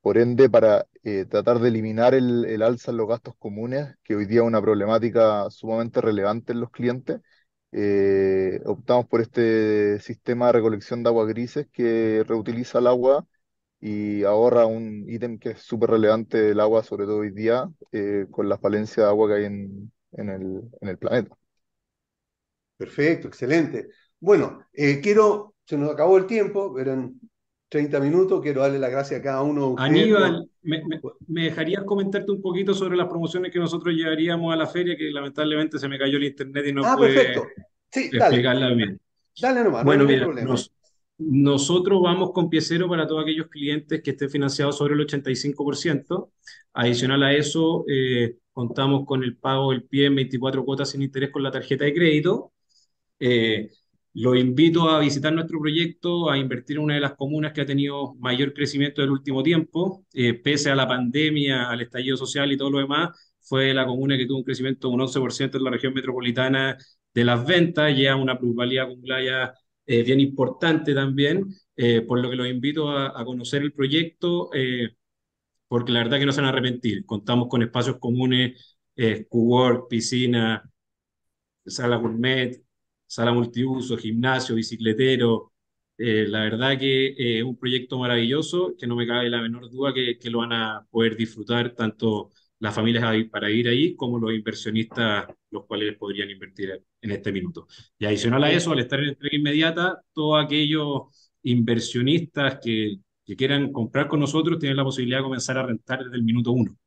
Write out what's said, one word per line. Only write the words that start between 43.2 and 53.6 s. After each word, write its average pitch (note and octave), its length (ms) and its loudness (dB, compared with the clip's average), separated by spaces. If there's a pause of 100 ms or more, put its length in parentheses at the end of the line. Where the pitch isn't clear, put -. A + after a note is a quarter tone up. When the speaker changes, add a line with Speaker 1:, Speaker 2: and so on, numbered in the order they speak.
Speaker 3:
aquellos D#3 240 -2
clientes D3 560 -6
que C#3+ 80 -6
estén C3+ 180 -6
financiados C#3+ 480 0
sobre D3 180 0
el D3 60 2
ochenta C#3 300 -4
y B2+ 60 0
cinco C#3+ 280 -4
por C#3 120 -2
ciento. F3 560 -4 (420)
Adicional B2+ 480 2
a C#3 100 4
eso, D#3+ 560 0
eh, B2+ 480 0 (160)
contamos C3+ 540 0
con C3 160 -2
el B2 140 -4
pago C3+ 340 0
del B2 140 -2
pie C#3 220 2
en C#3+ 100 4
veinticuatro C3 480 -2
cuotas C3+ 260 -4
sin C#3 100 -6
interés C#3 300 -4
con C#3+ 120 -6
la C3+ 80 -4
tarjeta C3+ 340 -4
de D3 100 0
crédito. E3+ 580 2 (640)
Eh, A2+ 520 0 (440)